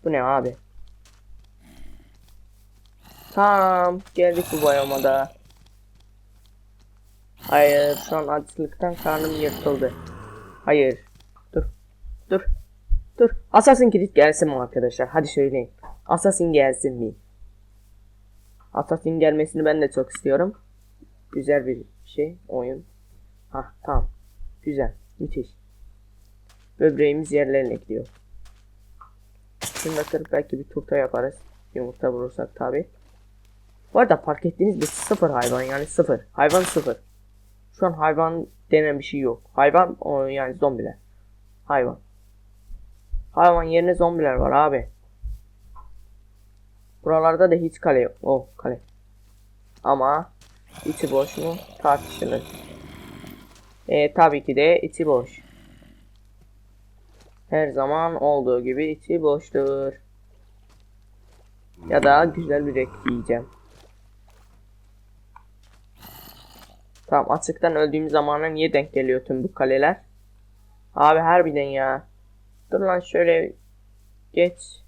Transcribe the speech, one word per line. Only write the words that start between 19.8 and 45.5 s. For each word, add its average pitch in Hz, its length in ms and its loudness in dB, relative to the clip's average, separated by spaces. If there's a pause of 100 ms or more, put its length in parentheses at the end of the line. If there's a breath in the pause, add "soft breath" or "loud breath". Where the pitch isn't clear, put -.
de 139 80 0
çok 131 200 -4
istiyorum. 156 440 -2 (800)
Güzel 139 340 -2
bir 123 180 -6 (200)
şey, 160 340 -6 (100)
oyun. 127 360 -8 (680)
Hah, - 220 -12 (100)
tamam. 139 260 -2 (540)
Güzel, 139 320 -4 (240)
müthiş. 151 300 -8 (1300)
Böbreğimiz 147 520 0
yerlerine 135 420 0
gidiyor. 117 320 -10 (1500)
Şunu - 360 -8
da 151 60 -2
kırıp 160 300 -6
belki 143 260 -4
bir 143 60 -12
turta - 320 -6
yaparız. 131 380 -2 (400)
Yumurta 127 380 -6
vurursak 123 420 -10
tabi. 131 340 -6 (1080)
Bu 202 40 4
arada 170 180 6
fark - 300 -6
ettiğiniz 185 280 0
gibi 151 120 -4
sıfır - 440 -2
hayvan, 123 320 -2
yani 139 240 -6
sıfır. 147 340 0 (120)
Hayvan 156 300 4
sıfır. 143 340 -2 (760)
Şu - 140 -2
an 175 60 0
hayvan 160 540 -2 (240)
denen 151 280 2
bir 139 60 -10
şey 143 160 -6
yok. 120 220 -2 (100)
Hayvan, 160 480 4
o, 139 260 -2
yani 135 280 -6
zombiler. 117 420 -2 (680)
Hayvan. 131 340 -2 (1300)
Hayvan 170 300 4
yerine 170 320 2
zombiler 170 400 0
var 131 180 0
abi. 139 380 2 (2250)